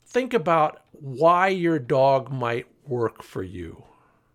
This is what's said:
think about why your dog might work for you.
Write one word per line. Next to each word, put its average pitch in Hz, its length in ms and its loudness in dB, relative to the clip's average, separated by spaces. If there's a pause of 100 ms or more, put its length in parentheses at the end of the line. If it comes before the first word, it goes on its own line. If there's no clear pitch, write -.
think 247 260 -4
about 160 480 0 (120)
why 160 560 2
your 170 300 0
dog 135 540 2
might 123 340 -4 (200)
work 120 360 -4
for - 200 -12
you. 90 400 -14 (520)